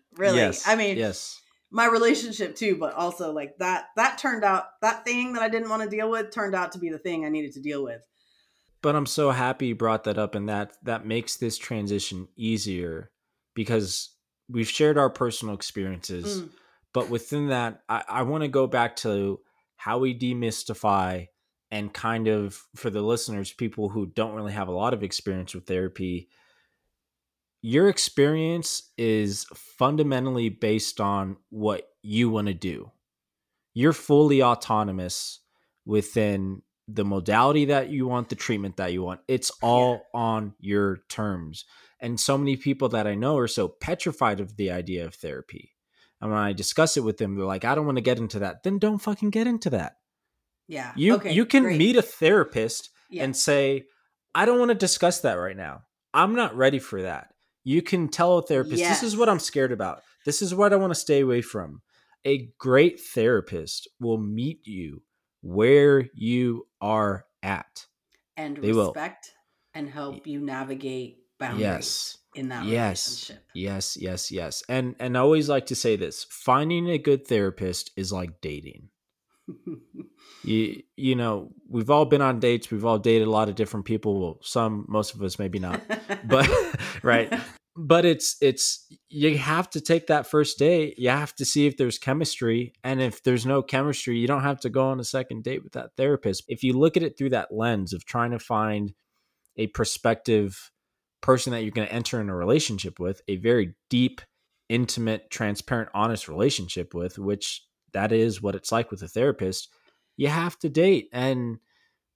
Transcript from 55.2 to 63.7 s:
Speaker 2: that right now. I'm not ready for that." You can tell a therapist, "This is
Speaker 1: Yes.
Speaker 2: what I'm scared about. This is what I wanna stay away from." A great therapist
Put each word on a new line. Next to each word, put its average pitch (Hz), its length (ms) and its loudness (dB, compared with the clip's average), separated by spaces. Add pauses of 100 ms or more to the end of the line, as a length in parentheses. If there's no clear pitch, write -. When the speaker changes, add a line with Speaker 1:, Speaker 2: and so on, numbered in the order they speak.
Speaker 2:
that 117 140 2
right 92 220 -4
now. 76 280 -12 (280)
I'm 196 220 4
not 208 200 0
ready 131 240 4
for 98 220 -6
that." 87 320 -8 (300)
You 147 180 2
can 170 260 -2
tell 175 300 4
a 165 40 2
therapist, 156 360 0
"This 175 260 2
is 220 100 -2
Speaker 1:
Yes. 208 60 0
Speaker 2:
what 233 100 6
I'm 180 100 4
scared 131 340 0
about. 95 280 -6 (240)
This 147 160 0
is 180 140 -2
what 202 180 6
I 202 40 8
wanna 190 180 2
stay 143 240 4
away 127 220 4
from." 85 400 -10 (440)
A 131 320 0
great 139 420 6
therapist 101 880 0 (120)